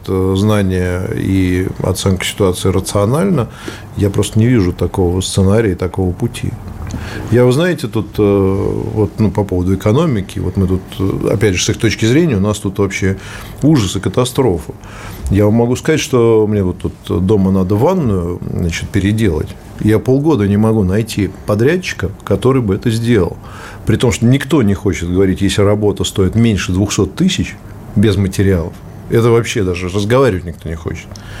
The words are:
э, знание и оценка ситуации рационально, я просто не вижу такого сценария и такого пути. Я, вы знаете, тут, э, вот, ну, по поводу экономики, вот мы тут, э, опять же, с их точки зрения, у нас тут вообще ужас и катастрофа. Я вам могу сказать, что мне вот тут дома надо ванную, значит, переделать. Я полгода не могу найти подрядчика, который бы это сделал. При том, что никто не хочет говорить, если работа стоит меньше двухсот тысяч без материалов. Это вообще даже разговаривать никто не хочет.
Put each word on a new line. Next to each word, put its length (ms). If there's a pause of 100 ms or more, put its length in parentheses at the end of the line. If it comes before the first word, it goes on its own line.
э, 300
знание 640 (140)
и 520 (140)
оценка 420
ситуации 460
рационально, 800 (500)
я 140
просто 260
не 80
вижу 280
такого 480
сценария 500
и 40
такого 380
пути. 380 (800)
Я, 140
вы 60
знаете, 360
тут, 200 (120)
э, 20 (720)
вот, 240
ну, 140
по 120
поводу 320
экономики, 640
вот 160
мы 120
тут, 140 (180)
э, 340
опять 220
же, 80
с 60
их 80
точки 280
зрения, 320
у 40
нас 180
тут 200
вообще 380 (460)
ужас 320
и 40
катастрофа. 720 (580)
Я 140
вам 100
могу 200
сказать, 240
что 480
мне 160
вот 140
тут 480
дома 260
надо 240
ванную, 640 (140)
значит, 360
переделать. 600 (320)
Я 180
полгода 480
не 100
могу 260
найти 460 (160)
подрядчика, 640 (140)
который 380
бы 140
это 140
сделал. 460 (500)
При 120
том, 140
что 140
никто 380
не 100
хочет 380
говорить, 300
если 200
работа 440
стоит 300
меньше 360
двухсот 440
тысяч 400 (400)
без 200
материалов. 580 (380)
Это 180
вообще 340
даже 260
разговаривать 560
никто 240
не 60
хочет. 300 (340)